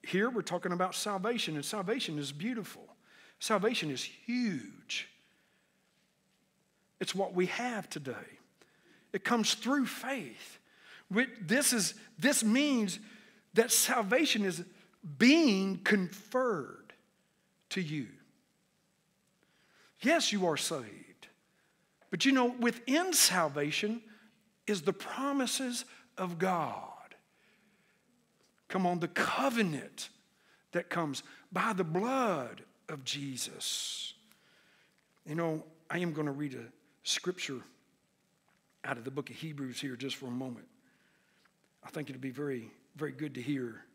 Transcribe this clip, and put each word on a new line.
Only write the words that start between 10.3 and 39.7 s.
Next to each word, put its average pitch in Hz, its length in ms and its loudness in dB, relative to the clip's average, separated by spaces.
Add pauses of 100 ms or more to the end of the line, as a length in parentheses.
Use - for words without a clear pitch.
We, 240 160 2 (140)
this 226 320 4
is, 202 220 0 (220)
this 254 260 4
means 233 560 4 (560)
that 226 160 6
salvation 233 760 4
is 175 180 -2 (540)
being 214 600 8
conferred 196 1120 0 (760)
to 190 120 -2
you. 147 260 -4 (1900)
Yes, 311 300 4
you 196 140 2
are 156 100 4
saved. 113 720 -6 (840)
But 180 160 2
you 269 60 8
know, 262 140 6
within 247 680 2
salvation, 165 920 2 (680)
is 202 140 0
the 180 120 2
promises 262 920 -2 (320)
of 175 220 -4
God. 160 760 -2 (1500)
Come 190 180 0
on, 175 140 2
the 165 100 0
covenant - 1000 0 (640)
that 175 180 -4
comes 151 340 -2 (280)
by 208 220 0
the 185 100 2
blood 180 800 0 (260)
of 147 140 -10
Jesus. - 1120 -6 (1120)
You 151 80 -6
know, 160 280 -2 (260)
I 170 100 -2
am 170 140 0
gonna 151 180 -2
read 139 240 -6
a 117 100 -12 (380)
scripture - 580 -4 (1200)
out 135 140 -2
of 113 60 -14
the 135 80 -8
book 139 180 -6
of 117 60 -12
Hebrews 139 440 -8